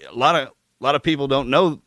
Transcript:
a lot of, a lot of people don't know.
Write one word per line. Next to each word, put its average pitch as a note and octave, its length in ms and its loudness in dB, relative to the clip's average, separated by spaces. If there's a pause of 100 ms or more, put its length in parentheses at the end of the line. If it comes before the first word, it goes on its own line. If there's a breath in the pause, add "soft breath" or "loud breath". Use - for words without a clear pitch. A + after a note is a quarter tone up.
(100)
a F2+ 60 -18
lot D3 200 2
of, C3+ 120 -4
a - 360 -18
lot C#3 100 2
of C3+ 80 -2
people C#3+ 240 -2
don't C3+ 220 -2
know. D#3 380 0